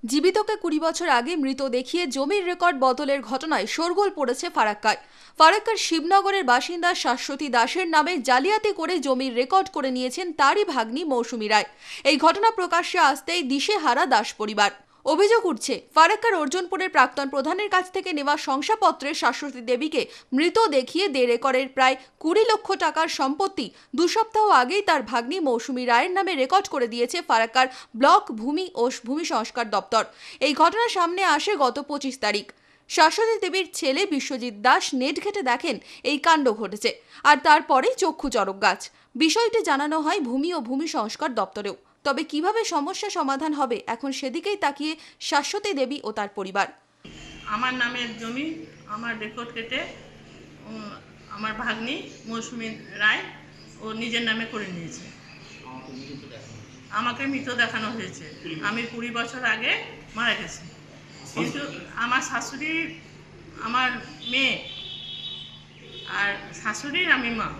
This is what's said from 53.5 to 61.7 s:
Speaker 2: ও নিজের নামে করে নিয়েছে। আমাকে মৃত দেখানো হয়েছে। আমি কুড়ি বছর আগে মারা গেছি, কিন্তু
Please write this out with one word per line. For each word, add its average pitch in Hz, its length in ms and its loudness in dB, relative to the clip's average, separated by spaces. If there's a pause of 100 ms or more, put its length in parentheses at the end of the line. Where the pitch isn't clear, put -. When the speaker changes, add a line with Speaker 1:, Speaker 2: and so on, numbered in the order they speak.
Speaker 2:
ও 220 120 -14
নিজের 233 360 -4
নামে 226 160 -2
করে 214 300 -8
নিয়েছে। 170 280 -12 (1900)
আমাকে 240 360 -4
মৃত 269 240 -4
দেখানো 233 420 -2
হয়েছে। 190 340 -10 (440)
আমি 226 120 -4 (100)
কুড়ি 240 260 -8
বছর 233 280 -6
আগে 226 260 0 (440)
মারা 226 180 -2
গেছি, 180 280 -10 (720)
কিন্তু - 280 -4 (340)